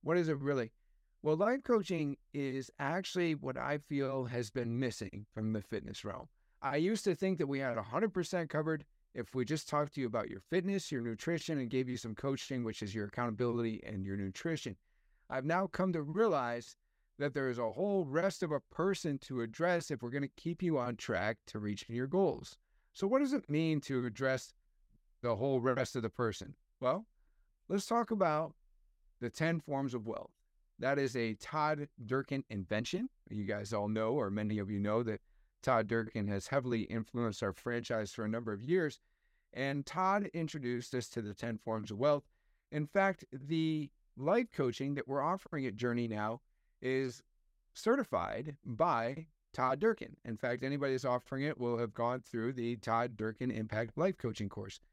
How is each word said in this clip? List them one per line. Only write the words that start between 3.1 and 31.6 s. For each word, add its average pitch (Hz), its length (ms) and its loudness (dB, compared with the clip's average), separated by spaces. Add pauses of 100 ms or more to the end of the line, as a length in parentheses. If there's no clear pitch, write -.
what 135 200 -4
I 135 220 -2
feel 135 460 0
has 120 260 -2
been 117 300 -2
missing 104 520 -4
from 110 200 0
the 107 100 0
fitness - 420 -8
realm. - 220 -6 (340)
I 135 180 0
used 196 260 2
to 190 100 2
think 190 240 0
that 151 80 0
we 139 140 -2
had 123 180 0
a 110 40 0
hundred 185 300 0
percent 170 380 -2
covered 156 340 0 (300)
if 120 180 -6
we 123 120 0
just 147 240 -2
talked 147 260 0
to 147 60 -4
you 127 80 0
about 110 200 -2
your 95 120 -10 (100)
fitness, 185 400 0
your 127 120 0
nutrition, 147 560 -2
and 120 120 -2
gave 127 180 0
you 123 80 -2
some 110 200 -8
coaching, 135 480 -4
which 110 180 -4
is 104 140 -4
your 104 100 -2
accountability 117 800 0
and 101 180 -4
your 98 120 -4
nutrition. 101 580 -4 (560)
I've 131 140 -2
now 175 240 2
come 190 240 2
to 160 100 -2
realize 143 760 0 (400)
that 139 160 0
there 135 160 0
is 123 120 0
a 113 100 2
whole 185 360 2
rest 165 360 0
of 165 80 0
a 147 80 2
person 170 600 0
to 131 240 -4
address 160 500 2
if 127 100 -4
we're 120 80 -4
gonna 139 160 0 (100)
keep 170 280 -4
you 160 120 4
on 120 200 0
track 107 500 0
to - 140 -6
reaching 104 340 -4
your 123 140 0
goals. 180 500 2 (340)
So - 140 -2
what 262 140 6
does 277 120 2
it 269 160 0
mean 156 340 2
to 127 220 0
address 127 480 -2 (720)
the 120 140 2
whole 131 240 2
rest 123 340 2
of 123 80 0
the 110 80 0
person? - 460 -2 (240)
Well, 147 260 2 (600)
let's 196 180 0
talk 233 240 2
about 165 460 2 (640)
the 120 100 -2
ten 165 300 2
forms 139 340 -2
of 113 140 -4
wealth. - 240 -6 (480)
That 139 180 2
is 135 160 2
a 117 200 0
Todd 151 520 0 (180)